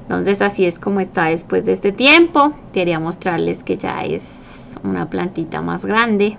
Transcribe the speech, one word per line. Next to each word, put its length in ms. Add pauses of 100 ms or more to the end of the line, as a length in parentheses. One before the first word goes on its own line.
Entonces 380
así 240
es 140
como 200
está 280
después 380
de 60
este 220
tiempo. 580 (220)
Quería 260
mostrarles 640
que 140
ya 240
es 800
una 260
plantita 520
más 240
grande 540